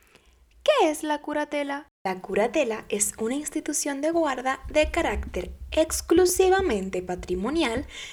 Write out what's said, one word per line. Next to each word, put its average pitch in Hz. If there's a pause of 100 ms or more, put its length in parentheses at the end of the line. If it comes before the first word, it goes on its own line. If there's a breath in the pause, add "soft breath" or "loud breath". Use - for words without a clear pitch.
(640 soft breath)
¿Qué 494
es 302
la 302
curatela? 294 (160)
La 190
curatela 226
es 208
una 226
institución 294
de 311
guarda 269
de 311
carácter 214 (200)
exclusivamente 330
patrimonial 226 (280 loud breath)